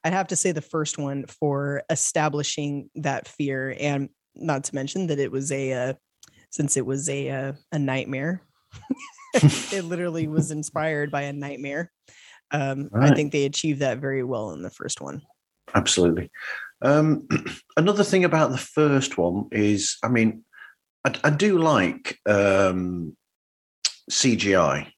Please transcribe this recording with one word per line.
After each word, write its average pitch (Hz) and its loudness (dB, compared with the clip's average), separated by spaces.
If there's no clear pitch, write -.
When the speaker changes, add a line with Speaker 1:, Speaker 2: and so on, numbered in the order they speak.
Speaker 1:
I'd 170 0
have 185 0
to 185 -4
say 185 0
the 156 -4
first 151 -6
one 139 -6
for 143 -2
establishing 147 -2
that 147 -4
fear, 135 -6
and 143 -2
not 139 -4
to - -8
mention 139 -4
that 147 -2
it 127 0
was 139 -4
a, 135 -2
uh, 127 -2
since - -2
it 131 -2
was 139 -4
a, 139 -4
uh, 135 -6
a 156 -2
nightmare, 135 -2
<laughs> - -20
it 170 4
literally 165 -4
was 151 -2
inspired 151 -4
by 143 -4
a 143 -8
nightmare. 143 -8
Um, 139 -4
I 107 0
Speaker 2:
Right. 135 8
Speaker 1:
think 147 0
they 143 2
achieved 143 -2
that 127 0
very 135 -2
well 110 -4
in 78 -12
the 92 -8
first - -10
one. 69 -12
Speaker 2:
Absolutely. 87 2
Um, 151 4
<clears throat> - -6
another 196 4
thing 190 4
about 156 4
the 123 -2
first 143 2
one 87 0
is, 104 2
I 110 -2
mean, 113 2
I, 135 2
I 151 6
do 185 4
like, 139 2
um, 92 2
C 123 2
G 98 2
I 73 2